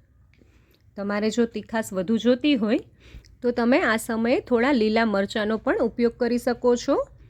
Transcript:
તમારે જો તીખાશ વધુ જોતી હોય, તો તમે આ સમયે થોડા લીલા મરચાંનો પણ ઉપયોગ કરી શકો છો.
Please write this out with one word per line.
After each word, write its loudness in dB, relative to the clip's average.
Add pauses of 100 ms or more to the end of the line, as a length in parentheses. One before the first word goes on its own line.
(960)
તમારે -2
જો 2
તીખાશ -6
વધુ -2
જોતી 2
હોય, 0 (600)
તો -2
તમે 2
આ 2
સમયે -2
થોડા 2
લીલા 2
મરચાંનો -2
પણ 0
ઉપયોગ -2
કરી -2
શકો 0
છો. 0 (320)